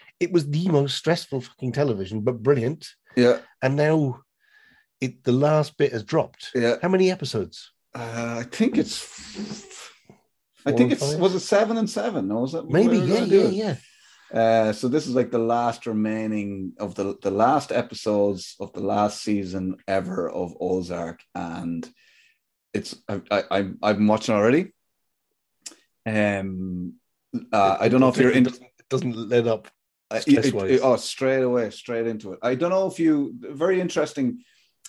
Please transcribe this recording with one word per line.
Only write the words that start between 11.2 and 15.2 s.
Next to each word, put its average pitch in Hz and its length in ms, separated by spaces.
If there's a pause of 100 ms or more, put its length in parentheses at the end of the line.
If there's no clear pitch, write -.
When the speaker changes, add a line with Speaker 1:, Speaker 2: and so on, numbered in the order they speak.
Speaker 2:
was 185 140
it 185 60
seven 214 380
and 220 100
seven? 196 420
Or 113 120
was 135 120
it, - 140
Speaker 1:
Maybe, 214 300
Speaker 2:
were 143 80
Speaker 1:
yeah, 190 80
Speaker 2:
gonna 233 120
do 196 140
Speaker 1:
yeah, - 80
Speaker 2:
it. 190 40 (800)
Speaker 1:
yeah. 113 60
Speaker 2:
Uh, 113 340
so 123 160
this 151 180
is, 123 80
like, 123 160